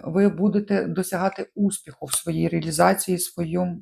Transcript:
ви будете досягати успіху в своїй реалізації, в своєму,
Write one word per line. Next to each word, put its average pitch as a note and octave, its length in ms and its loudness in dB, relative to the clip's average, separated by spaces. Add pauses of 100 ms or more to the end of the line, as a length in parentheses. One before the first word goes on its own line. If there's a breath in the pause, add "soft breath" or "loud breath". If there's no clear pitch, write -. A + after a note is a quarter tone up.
ви G3 240 4
будете G3+ 560 0
досягати F#3 680 -2
успіху F#3+ 520 -2
в C#3 80 -6
своїй E3 340 0
реалізації, E3+ 680 2
в F3 60 -2
своєму, F3 580 -4